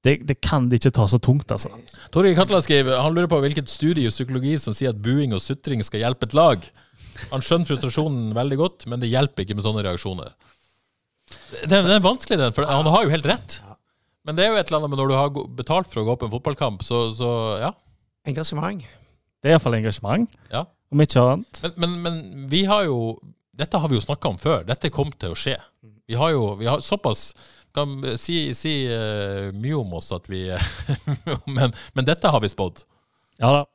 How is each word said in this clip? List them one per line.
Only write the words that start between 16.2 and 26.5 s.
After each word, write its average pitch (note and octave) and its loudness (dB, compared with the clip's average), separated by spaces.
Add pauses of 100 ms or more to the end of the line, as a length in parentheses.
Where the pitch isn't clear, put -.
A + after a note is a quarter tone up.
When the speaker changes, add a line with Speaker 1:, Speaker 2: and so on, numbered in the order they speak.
Speaker 2:
en G#2+ -6
fotballkamp, B2 -4
så, A#2+ -2 (100)
så A#2+ -2 (320)
ja. F3 -2 (560)
Speaker 3:
Engasjement. D#3 -6 (640)
Speaker 1:
Det C#3 2
er - 8
i E3 8
hvert - 4
fall A#2 2
engasjement. A2 -2 (220)
Speaker 2:
Ja. B2 -4 (340)
Speaker 1:
Om D3 6
ikke C3 4
annet. C#3+ 0
Speaker 2:
Men, E3+ -8
men, F3 -2
men C#3 -8
vi F3+ 4
har G#3 2
jo, B2+ 0 (600)
dette E3 0
har D3+ 0
vi B2 4
jo - -2
snakket - -4
om F#2 -4
før. C#3 0
Dette D3+ -2
kom C#3+ -2
til F2 -6
å - -6
skje. - -4 (500)
Vi A2+ -6
har D#3 2
jo, A2 0